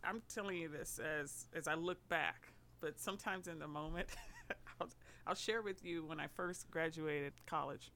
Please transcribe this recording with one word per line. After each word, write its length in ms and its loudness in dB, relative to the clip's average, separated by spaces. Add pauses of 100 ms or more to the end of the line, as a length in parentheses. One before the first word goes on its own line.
I'm 240 2
telling 300 0
you 100 0
this 320 -4
as, 540 0
as 140 0
I 80 4
look 340 0
back, 440 4 (280)
but 180 0
sometimes 480 0
in 120 -4
the 80 -4
moment, 420 0 (340)
<laughs> 380 -4
I'll, 80 -2 (380)
I'll 80 4
share 260 4
with 240 -2
you 180 0
when 160 -2
I 80 2
first 440 -2
graduated 640 2 (120)
college. 500 0